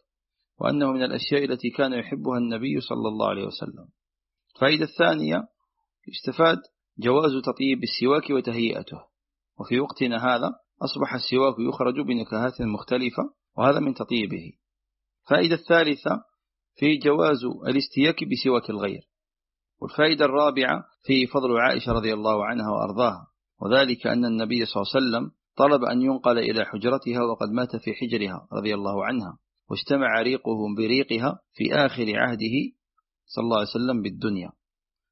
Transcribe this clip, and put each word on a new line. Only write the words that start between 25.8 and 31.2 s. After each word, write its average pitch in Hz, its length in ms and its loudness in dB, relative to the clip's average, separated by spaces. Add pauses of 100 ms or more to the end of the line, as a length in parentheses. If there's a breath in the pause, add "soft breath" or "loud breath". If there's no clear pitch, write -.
أن 123 180 0
ينقل 127 380 2
إلى 110 260 0
حجرتها 120 580 -2
وقد 113 260 -2
مات 123 260 -4
في 110 180 -6
حجرها 101 600 -6
رضي 104 200 -4
الله 101 320 -4
عنها، 107 320 -6 (320)
واجتمع 113 520 0
ريقه 113 560 -2
بريقها 120 600 0 (140)